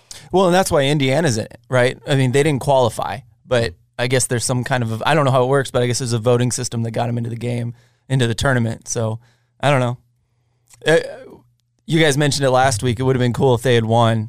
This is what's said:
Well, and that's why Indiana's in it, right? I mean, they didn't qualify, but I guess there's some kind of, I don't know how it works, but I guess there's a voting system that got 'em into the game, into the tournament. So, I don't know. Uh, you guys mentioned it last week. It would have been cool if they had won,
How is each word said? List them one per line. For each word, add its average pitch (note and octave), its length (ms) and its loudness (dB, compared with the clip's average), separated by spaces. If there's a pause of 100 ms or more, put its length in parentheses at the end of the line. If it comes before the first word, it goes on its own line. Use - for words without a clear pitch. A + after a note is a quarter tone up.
(300)
Well, F#3 160 4
and F3 80 4
that's - 160 2
why D3+ 140 2
Indiana's C#3 540 0
in - 80 -6
it, - 120 -20 (120)
right? B2+ 360 2
I D3+ 80 -2
mean, C3 180 2
they C#3 100 4
didn't D3 180 0
qualify, B2+ 600 0 (260)
but A#2 280 -2 (240)
I B2 100 -2
guess B2+ 180 0
there's A#2+ 180 -4
some B2 180 -2
kind B2 220 -2
of, A2+ 220 -6
I C#3+ 80 2
don't D3+ 100 2
know C3 60 2
how B2+ 140 2
it - 40 0
works, C#3 220 0
but B2 120 0
I B2 40 0
guess B2 140 -2
there's A#2 120 -4
a A#2+ 60 0
voting A#2+ 340 2
system A#2+ 300 -6
that A2+ 80 -6
got A#2+ 180 -4
'em A#2+ 100 -4
into A#2 120 -6
the A#2 60 -10
game, A#2+ 380 -6 (340)
into C3 180 0
the A2+ 80 -2
tournament. B2 540 -2
So, A2 300 -4 (420)
I C3+ 100 2
don't C3+ 100 2
know. B2 180 -2 (880)
Uh, D#3+ 120 4 (880)
you E3 120 0
guys D3 200 4
mentioned C#3 260 0
it C3 60 2
last B2+ 320 2
week. B2 180 -2
It C3 40 -2
would C3 120 2
have B2 40 0
been B2 120 0
cool C3+ 220 2
if A2+ 80 -2
they B2+ 120 2
had A#2 120 2
won, A2+ 420 0